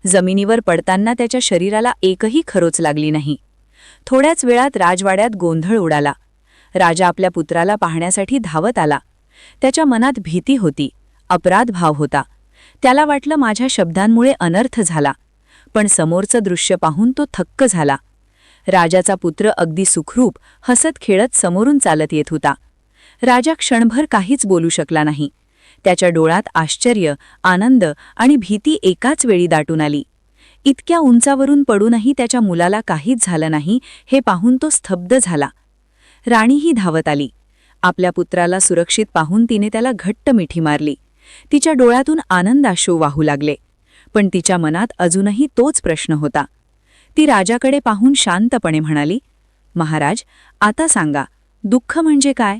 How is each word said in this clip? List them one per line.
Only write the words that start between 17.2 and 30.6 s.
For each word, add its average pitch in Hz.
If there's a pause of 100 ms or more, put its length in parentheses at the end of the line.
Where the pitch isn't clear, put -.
थक्क -
झाला. 147 (720)
राजाचा 185
पुत्र 185
अगदी 170
सुखरूप, 226 (240)
हसत 247
खेळत 208
समोरून 214
चालत 156
येत 151
होता. 147 (680)
राजा 254
क्षणभर 233
काहीच 208
बोलू 170
शकला 160
नाही. 147 (560)
त्याच्या 180
डोळ्यात 160 (120)
आश्चर्य, 165 (300)
आनंद 196 (320)
आणि 277
भीती 208
एकाच 240
वेळी 180
दाटून 160
आली. 147 (600)